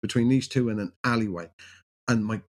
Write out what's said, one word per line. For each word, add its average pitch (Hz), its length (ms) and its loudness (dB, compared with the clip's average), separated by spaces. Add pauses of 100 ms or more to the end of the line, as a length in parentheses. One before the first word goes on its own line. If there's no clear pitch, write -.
between 117 260 2
these 131 200 2
two 123 220 0
in 107 100 -4
an 95 120 -6 (120)
alleyway, 104 460 -2 (580)
and 113 180 2
my 107 160 -2 (120)